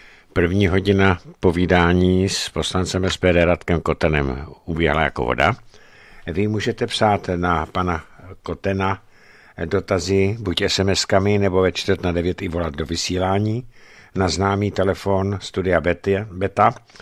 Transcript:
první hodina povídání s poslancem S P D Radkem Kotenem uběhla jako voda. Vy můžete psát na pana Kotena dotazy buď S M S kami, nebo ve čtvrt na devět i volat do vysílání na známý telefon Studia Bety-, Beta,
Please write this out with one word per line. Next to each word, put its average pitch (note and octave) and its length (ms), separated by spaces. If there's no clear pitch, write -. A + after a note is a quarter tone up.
první F#2 340
hodina G2 520
povídání F2+ 880
s - 200
poslancem F#2 560
S F#2 120
P F2+ 160
D E2+ 120
Radkem F2 360
Kotenem D2 560
uběhla D#2+ 360
jako C#2 220
voda. C2 300
Vy F#2+ 220
můžete G#2+ 380
psát G#2 500
na E2+ 300
pana F2+ 360
Kotena G2 560
dotazy F#2+ 760
buď G2 220
S F#2+ 160
M G2 100
S F#2 160
kami, G2+ 340
nebo F#2 240
ve F#2 100
čtvrt - 300
na F2+ 100
devět E2+ 300
i F#2 60
volat E2 280
do D#2+ 100
vysílání F#2+ 760
na F#2 140
známý G2 420
telefon G2 720
Studia F2+ 380
Bety-, F#2+ 520
Beta, G2+ 420